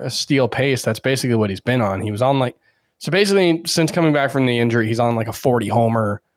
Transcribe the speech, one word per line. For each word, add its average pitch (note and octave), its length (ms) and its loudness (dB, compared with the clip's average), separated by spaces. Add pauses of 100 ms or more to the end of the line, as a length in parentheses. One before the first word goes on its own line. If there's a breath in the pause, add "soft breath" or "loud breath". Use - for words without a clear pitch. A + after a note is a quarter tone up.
uh, C#3 80 -6
steal C3 400 0
pace. C3 340 -2
That's A2+ 160 -2
basically B2+ 360 0
what G#2+ 140 2
he's F#2+ 120 -8
been B2 200 0
on. G2 200 -2
He G#2+ 100 -6
was G2+ 100 -6
on, C3+ 160 2
like, - 200 -2 (420)
so D3 140 -6
basically, F#3+ 520 2
since D#3+ 280 0
coming E3 180 2
back C#3 200 0
from C3+ 140 0
the A#2+ 140 0
injury, A#2 280 2
he's A2+ 120 -2
on, A#2+ 160 0
like, A2+ 140 -4
a A2+ 40 -8
forty A#2+ 360 0
homer, A2+ 520 0 (160)